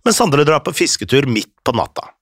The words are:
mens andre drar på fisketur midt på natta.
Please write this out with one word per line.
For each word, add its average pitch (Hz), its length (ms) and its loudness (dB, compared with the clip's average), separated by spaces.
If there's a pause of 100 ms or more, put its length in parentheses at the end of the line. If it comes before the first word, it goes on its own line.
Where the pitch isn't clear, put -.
mens 233 240 0
andre 147 240 2
drar 151 160 2
på - 160 -6
fisketur 135 480 0
midt 110 320 -4
på 123 160 -2
natta. - 320 -6 (140)